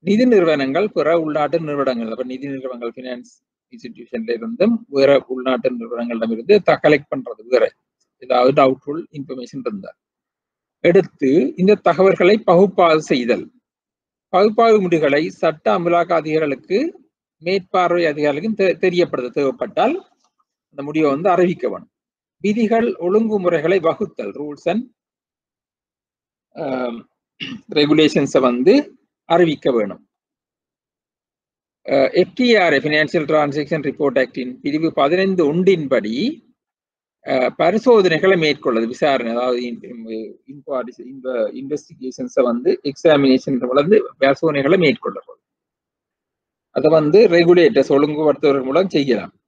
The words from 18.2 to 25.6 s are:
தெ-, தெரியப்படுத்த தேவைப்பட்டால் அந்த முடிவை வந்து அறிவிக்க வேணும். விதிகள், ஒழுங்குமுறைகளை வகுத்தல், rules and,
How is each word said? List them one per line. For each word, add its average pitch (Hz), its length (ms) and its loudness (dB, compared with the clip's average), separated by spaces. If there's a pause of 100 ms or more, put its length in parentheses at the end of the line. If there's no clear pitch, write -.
தெ-, 185 200 0
தெரியப்படுத்த 160 520 -2
தேவைப்பட்டால் 143 640 -2 (720)
அந்த 143 160 -16
முடிவை 151 280 -2
வந்து 156 200 -2
அறிவிக்க 175 380 0
வேணும். 95 220 -10 (540)
விதிகள், 226 500 0
ஒழுங்குமுறைகளை 180 840 0
வகுத்தல், 151 520 -4
rules 147 320 -12
and, 196 180 -2 (1700)